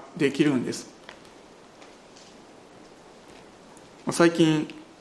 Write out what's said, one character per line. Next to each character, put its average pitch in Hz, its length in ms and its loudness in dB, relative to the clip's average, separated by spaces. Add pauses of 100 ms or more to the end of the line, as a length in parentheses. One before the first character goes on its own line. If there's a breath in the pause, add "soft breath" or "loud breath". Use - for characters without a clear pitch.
(160)
で 143 160 -2
き 151 100 0
る 147 120 2
ん 117 100 -2
で 117 80 -6
す。 - 160 -14 (3250)
最 170 200 4
近、 160 360 2 (340)